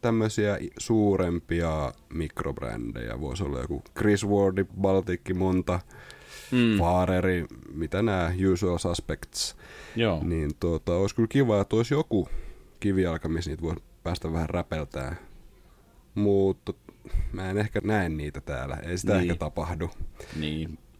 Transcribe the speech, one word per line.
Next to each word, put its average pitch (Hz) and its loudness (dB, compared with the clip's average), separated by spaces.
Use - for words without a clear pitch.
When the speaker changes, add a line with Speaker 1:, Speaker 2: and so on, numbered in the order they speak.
Speaker 1:
tämmöisiä 110 2
i-, - -8
suurempia 87 2
mikrobrändejä. 58 -6
Voisi 78 -4
olla 69 -4
joku 62 -6
Chris 104 4
Wardi, 98 4
Baltikki, 95 2
monta, 92 2
Speaker 2:
Mm. 117 4
Speaker 1:
Fareri, 90 2
mitä 82 -2
nää 92 2
Usual 90 2
Suspects. - -4
Speaker 2:
Joo. 101 2
Speaker 1:
Niin 80 0
tota, 85 0
olisi 98 0
kyllä 113 2
kiva, 113 4
että 101 0
olisi 117 2
joku 117 0
kivijalka, 90 0
missä 80 -2
niitä 78 -8
voi 82 -2
päästä 85 -4
vähän 80 -2
räpeltää. 76 -6
Mutta 98 2
mä 95 -6
en 98 -2
ehkä 104 -2
näe 101 0
niitä 76 -6
täällä. 67 -6
Ei 87 -6
sitä 104 0
Speaker 2:
Niin. 95 4
Speaker 1:
ehkä 87 0
tapahdu. 80 -4
Speaker 2:
Niin. 78 -4